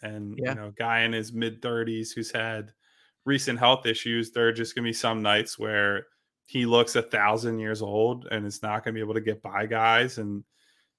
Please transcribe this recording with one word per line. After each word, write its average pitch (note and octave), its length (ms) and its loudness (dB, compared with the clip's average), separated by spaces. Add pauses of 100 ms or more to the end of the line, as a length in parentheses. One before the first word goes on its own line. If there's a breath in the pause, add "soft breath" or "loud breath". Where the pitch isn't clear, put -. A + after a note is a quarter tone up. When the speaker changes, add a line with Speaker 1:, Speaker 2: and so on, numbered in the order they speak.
Speaker 1:
and, G#2+ 340 -10
Speaker 2:
Yeah. B2+ 120 -4
Speaker 1:
you C3+ 60 -4
know, G#2+ 120 -10
a G#2 40 -14
guy A#2 300 2
in A#2 120 2
his A2+ 200 -4
mid-thirties A2+ 800 -4
who's A2+ 200 -8
had A2 400 -6 (540)
recent C3 320 0
health B2 280 6
issues, A#2 460 -2
there A#2 160 2
are A2+ 60 2
just A2+ 220 -6
gonna A#2+ 100 -2
be A#2 80 -2
some A2+ 280 -2
nights G#2 360 2
where G#2 500 0 (380)
he B2 200 -2
looks A#2 320 4
a A#2 40 2
thousand A2+ 580 0
years A2 220 -4
old A2 500 0
and G#2+ 140 -2
is G2+ 160 -10
not G#2+ 220 -4
gonna A2+ 120 -6
be A2 40 -6
able G#2+ 140 -4
to A2 80 -2
get G#2+ 200 -4
by G2+ 240 -4
guys. A2+ 520 4
And, G#2 260 -6 (560)